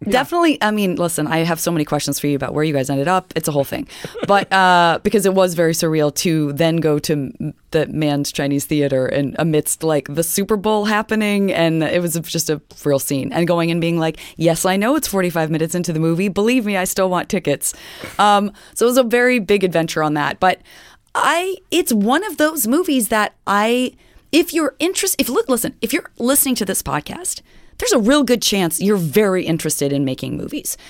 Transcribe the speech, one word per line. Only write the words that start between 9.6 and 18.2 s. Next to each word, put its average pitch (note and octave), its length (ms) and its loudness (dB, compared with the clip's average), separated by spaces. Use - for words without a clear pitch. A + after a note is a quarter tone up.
like, D#3 320 0
the E3 80 0
Super G3 360 -2
Bowl G#3 260 0
happening, G#3 640 0
and E3 320 2
it F3 200 0
was E3+ 100 -2
just - 260 -4
a D3+ 100 -4
real C#3+ 140 2
scene. C#3 340 -4
And E3+ 160 0
going E3+ 220 2
and E3+ 100 0
being E3+ 180 0
like, D#3+ 200 -2
"Yes, E3 300 2
I F#3 100 2
know A3 180 2
it's D#4 140 -2
forty-five E3+ 420 0
minutes D#3+ 240 -2
into F3 200 -2
the D#3 40 -2
movie. E3+ 300 0
Believe G#3+ 380 0
me, G#3 100 -2
I F#3 80 -2
still F#3+ 240 0
want F3+ 220 -2
tickets." - 420 -2
Um, G3+ 340 4